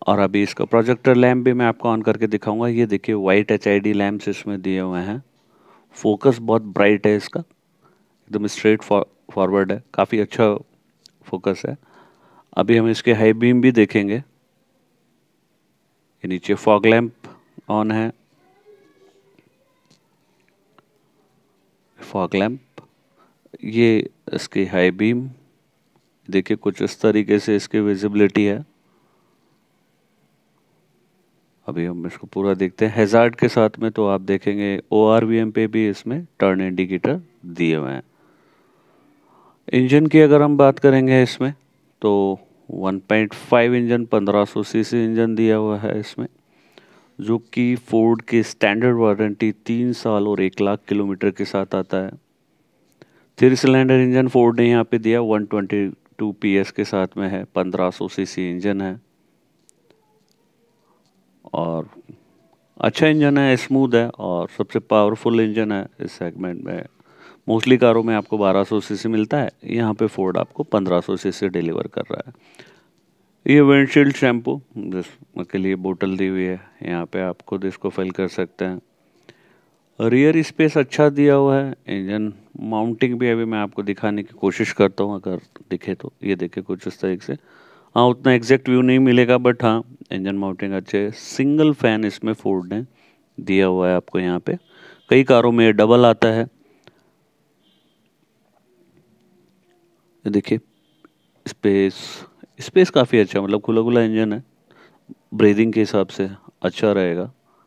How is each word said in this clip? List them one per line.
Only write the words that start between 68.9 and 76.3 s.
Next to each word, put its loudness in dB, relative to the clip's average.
मिलता -2
है, -4
यहाँ -2
पे -2
फोर्ड -2
आपको -6
पन्द्रह 0
सौ -6
सीसी -6
डिलीवर -4
कर -10
रहा -10
है। -20
ये 6
विंडशील्ड 4
शैम्पू -2
जिसके -10
लिए -2
बोतल -4
दी -2
हुई -4